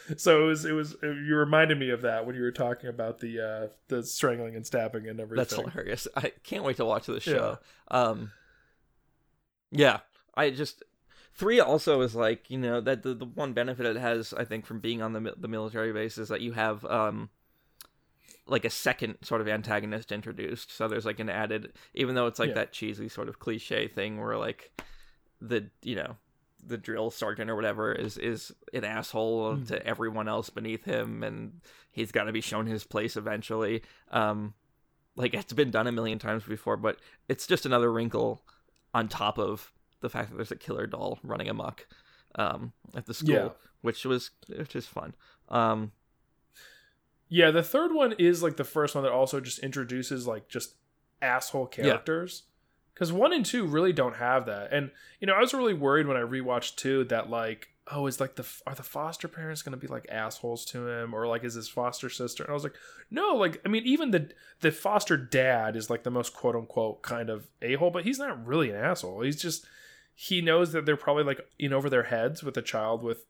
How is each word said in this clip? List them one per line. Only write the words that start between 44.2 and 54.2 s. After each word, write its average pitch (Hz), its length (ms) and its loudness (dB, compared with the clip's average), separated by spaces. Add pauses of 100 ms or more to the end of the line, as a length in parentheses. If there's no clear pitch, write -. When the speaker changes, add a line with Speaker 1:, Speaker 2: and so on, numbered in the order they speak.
Speaker 2:
which - 280 -10
is 123 120 -6
fun. - 260 -10 (360)
Um, 110 420 2 (1400)
Speaker 1:
Yeah, 165 240 8
the 165 120 6
third 320 280 2
one 277 220 4
is, 175 300 6
like, 160 120 0
the 143 80 -2
first 147 320 0
one 139 80 0
that 131 80 2
also 131 280 2
just 127 200 -8
introduces, 127 680 -4
like, 110 200 -4
just - 280 -8 (460)
asshole 127 560 0
Speaker 2:
Yeah. - 60 0
Speaker 1:
characters. 160 600 0 (500)
'Cause 165 180 -2
one 240 220 6
and 269 120 2
two 240 200 0
really 165 260 4
don't 131 240 2
have 123 300 2